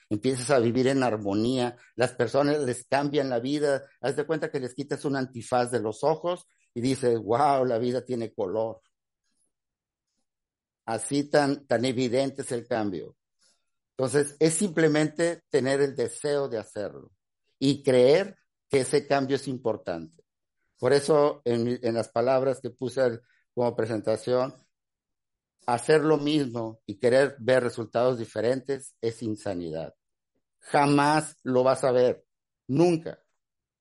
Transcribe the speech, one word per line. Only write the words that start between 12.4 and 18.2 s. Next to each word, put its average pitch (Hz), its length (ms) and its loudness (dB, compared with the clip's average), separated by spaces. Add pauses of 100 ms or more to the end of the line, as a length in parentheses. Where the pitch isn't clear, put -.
es - 80 -8
el 117 160 -6
cambio. 104 500 -6 (800)
Entonces, 135 420 -2
es 160 160 2
simplemente 160 960 0
tener 135 300 2
el 139 160 0
deseo 139 540 -2
de 120 80 -6
hacerlo 90 540 -10 (480)
y 135 240 0
creer 143 520 4 (320)